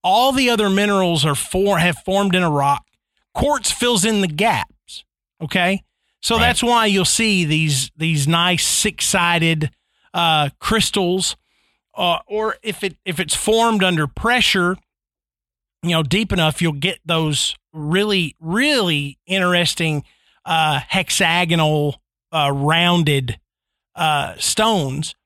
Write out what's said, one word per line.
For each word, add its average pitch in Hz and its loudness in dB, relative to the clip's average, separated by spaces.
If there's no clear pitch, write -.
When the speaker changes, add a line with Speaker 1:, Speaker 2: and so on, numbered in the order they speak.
Speaker 1:
all 233 4
the 254 2
other 208 2
minerals 190 2
are 147 2
for-, 190 0
have 170 0
formed 196 0
in 185 2
a 170 2
rock, 139 0
quartz 277 -2
fills 240 0
in 214 0
the 190 0
gaps, 156 -4
okay? 180 -2
So - -2
Speaker 2:
Right. 220 2
Speaker 1:
that's 240 2
why 240 2
you'll 190 2
see 208 0
these, 151 -2
these 156 -2
nice 170 0
six-sided, 170 0
uh, 160 0
crystals, 190 -2
uh, 175 -2
or 214 -4
if 214 -8
it, 190 -8
if 180 -6
it's 160 -4
formed 226 2
under 170 2
pressure, 196 0
you 175 -2
know, 160 2
deep 190 -2
enough, 160 0
you'll 165 0
get 156 -4
those 160 -2
really, 175 -2
really 175 -2
interesting, 175 0
uh, 156 0
hexagonal, 165 0
uh, 147 0
rounded, 151 2
uh, 147 -2
stones. 165 -2